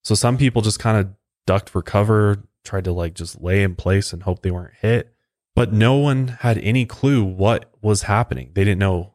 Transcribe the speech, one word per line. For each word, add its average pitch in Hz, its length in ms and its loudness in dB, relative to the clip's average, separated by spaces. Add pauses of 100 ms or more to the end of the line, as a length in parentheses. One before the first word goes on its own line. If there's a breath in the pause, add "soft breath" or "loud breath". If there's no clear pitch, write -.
So - 120 -2
some 123 220 0
people 120 240 2
just 107 220 -2
kinda 101 320 0 (320)
ducked 98 240 -2
for 92 100 -4
cover, 104 640 2 (200)
tried 95 220 -8
to, 92 80 -2
like, 85 220 -4
just - 260 -14
lay 95 220 0
in 92 120 0
place 98 380 0
and 90 120 -12
hope 92 180 -4
they 95 80 -2
weren't 90 320 -8
hit. 117 320 0 (420)
But 120 160 0
no 110 220 4
one 135 340 0 (120)
had 117 180 0
any 123 260 0
clue 131 400 0
what 95 560 -2
was 107 220 0
happening. 76 500 -4
They 98 120 0
didn't 98 160 0
know 95 340 -2